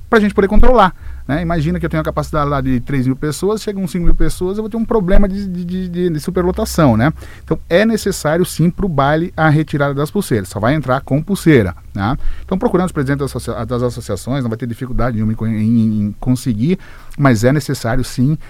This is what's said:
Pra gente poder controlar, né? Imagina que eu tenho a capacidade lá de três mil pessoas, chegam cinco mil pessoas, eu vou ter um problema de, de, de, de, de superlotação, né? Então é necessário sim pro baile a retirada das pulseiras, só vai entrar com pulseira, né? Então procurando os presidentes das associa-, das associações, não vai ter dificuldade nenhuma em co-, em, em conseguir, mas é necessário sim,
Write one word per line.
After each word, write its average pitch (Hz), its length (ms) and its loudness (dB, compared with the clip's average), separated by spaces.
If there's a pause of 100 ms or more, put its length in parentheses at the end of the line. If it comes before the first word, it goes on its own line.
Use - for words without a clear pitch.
(100)
Pra 233 80 4
gente 208 160 0
poder 196 140 2
controlar, 208 440 8 (340)
né? 117 140 -2
Imagina 170 380 -2
que 165 80 -4
eu 160 40 -4
tenho 160 100 -2
a 156 40 -2
capacidade 151 460 -2
lá 139 100 0
de 127 200 0
três 135 260 -2
mil 131 80 2
pessoas, 175 480 -2
chegam 190 240 -6
cinco 175 200 -2
mil 160 80 8
pessoas, 180 420 0
eu 220 80 -6
vou 214 60 -10
ter 226 60 -6
um 226 80 -2
problema 202 440 4
de, 196 180 -6
de, 180 180 -6
de, 185 240 -6
de, 175 220 -2
de 151 100 -2
superlotação, 180 760 0
né? 131 160 2 (320)
Então 160 120 -2 (120)
é 196 180 4
necessário 180 580 0
sim 160 240 0
pro 190 200 -2
baile 156 480 0
a 160 120 2
retirada 143 460 0
das 147 160 -2
pulseiras, 120 380 -2
só - 100 -6
vai 117 160 2
entrar 131 260 -2
com 147 220 -2
pulseira, 147 540 2 (180)
né? 101 220 -2 (280)
Então 185 140 -4
procurando 185 280 0
os 175 60 -6
presidentes 139 280 -2
das 135 160 -6
associa-, 113 280 -6
das 120 200 -4
associações, 120 580 -4
não 117 80 -4
vai 110 80 -6
ter 127 80 -8
dificuldade 120 480 -2
nenhuma 110 180 0
em 110 40 -6
co-, 110 100 -4
em, 110 600 2
em 101 120 -6
conseguir, 127 580 0 (400)
mas 123 280 2
é 127 80 4
necessário 123 500 -2
sim, 135 340 -2 (140)